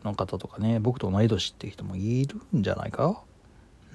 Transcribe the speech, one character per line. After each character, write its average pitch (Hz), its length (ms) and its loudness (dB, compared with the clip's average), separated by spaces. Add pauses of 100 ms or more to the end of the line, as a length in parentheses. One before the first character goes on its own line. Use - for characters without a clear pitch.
の 104 100 -4
方 95 220 -4
と - 120 -8
か - 100 -14
ね、 110 220 2
僕 123 180 2
と 98 120 -2
同 98 120 4
い 117 60 6
年 101 240 0
っ - 20 -20
て - 120 -10
い 101 40 -8
う - 20 -18
人 - 120 -14
も 95 120 -8
い 120 300 0
る 214 160 -10 (120)
ん 117 80 4
じ 95 80 2
ゃ - 40 2
な - 140 -6
い - 20 -6
か？ 175 320 0 (720)